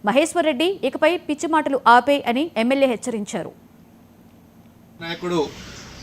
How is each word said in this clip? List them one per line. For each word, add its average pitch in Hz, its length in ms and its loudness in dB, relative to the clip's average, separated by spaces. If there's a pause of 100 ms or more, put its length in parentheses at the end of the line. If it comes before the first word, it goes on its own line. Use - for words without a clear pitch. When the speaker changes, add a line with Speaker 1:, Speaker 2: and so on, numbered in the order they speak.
Speaker 1:
మహేశ్వర్ 302 400 2
రెడ్డి, 311 400 0
ఇకపై 302 320 0
పిచ్చి 320 320 -6
మాటలు 294 380 0
ఆపే 247 400 6
అని 262 300 -2
ఎమ్మెల్యే 262 320 2
హెచ్చరించారు. 214 640 -6 (1500)
Speaker 2:
నాయకుడు 170 480 -2 (540)